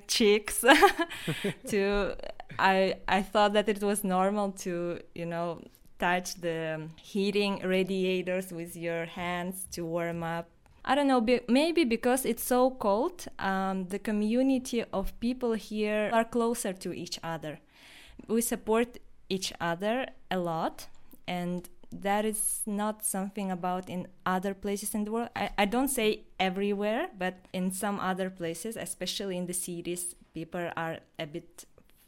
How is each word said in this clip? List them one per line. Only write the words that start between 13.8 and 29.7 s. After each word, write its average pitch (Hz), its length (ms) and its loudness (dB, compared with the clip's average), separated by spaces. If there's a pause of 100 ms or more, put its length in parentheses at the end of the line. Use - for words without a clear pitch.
the 196 100 -4
community 233 920 2
of - 280 -2
people 247 340 0
here 214 580 0
are 226 120 6
closer 233 480 0
to 185 200 -6
each - 320 -8
other. 156 340 -6 (680)
We 226 120 2
support 226 580 0 (300)
each 190 320 -2
other 202 460 0 (240)
a 185 80 0
lot, 175 480 -2 (400)
and 175 420 -4 (220)
that 196 340 0
is - 420 -2
not 214 380 -2
something 196 460 -2
about 180 380 -2
in 180 180 -6 (180)
other 185 300 0
places 202 400 -4
in 208 100 0
the 208 80 -6
world. 233 220 -2
I, 202 240 -2
I 202 60 6
don't 208 240 2
say 214 320 2 (180)
everywhere, 202 720 0 (100)
but 185 160 -2 (180)
in 185 200 0
some 202 260 -2
other 185 320 -2
places, 175 460 -6
especially 185 640 -6
in 180 80 -4
the 180 80 -4
cities, 175 600 -6 (200)